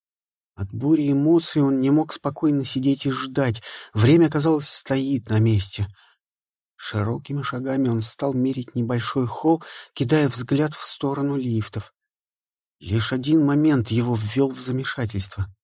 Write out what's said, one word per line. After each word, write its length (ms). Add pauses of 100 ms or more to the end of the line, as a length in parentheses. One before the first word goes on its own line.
(540)
От 200
бури 360
эмоций 520
он 180
не 120
мог 200
спокойно 540
сидеть 400
и 40
ждать, 540 (300)
время, 360
казалось, 380
стоит 600
на 100
месте. 480 (880)
Широкими 680
шагами 460
он 140
стал 320
мерить 420
небольшой 500
холл, 380 (300)
кидая 340
взгляд 460
в 100
сторону 540
лифтов. 560 (840)
Лишь 340
один 320
момент 460
его 220
ввел 380
в 80
замешательство. 880 (160)